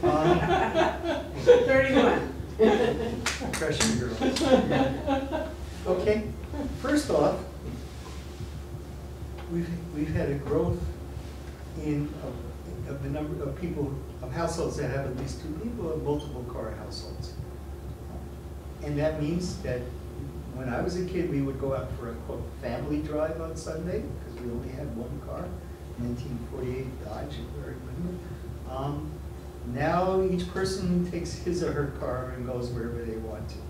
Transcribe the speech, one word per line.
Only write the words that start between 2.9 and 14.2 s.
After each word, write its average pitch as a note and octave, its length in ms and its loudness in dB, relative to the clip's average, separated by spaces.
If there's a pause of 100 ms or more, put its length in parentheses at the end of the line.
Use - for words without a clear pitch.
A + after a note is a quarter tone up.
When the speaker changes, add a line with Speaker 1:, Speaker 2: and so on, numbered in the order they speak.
Speaker 1:
Freshman - 440 4
girl. - 160 0 (540)
Yeah. C#4 800 2 (400)
Okay, G#3 340 4 (580)
first D4 300 2
off, D3+ 300 6 (2000)
we've, E3+ 160 0 (280)
we've - 180 0
had - 160 2
a C#3+ 40 0
growth - 440 0 (1040)
in, D3 260 0 (140)
of, B2+ 120 -6 (560)
of C#3 120 -6
the C#3 60 -4
number D3+ 340 -4
of C#3 180 -4
people, D3+ 320 -2 (300)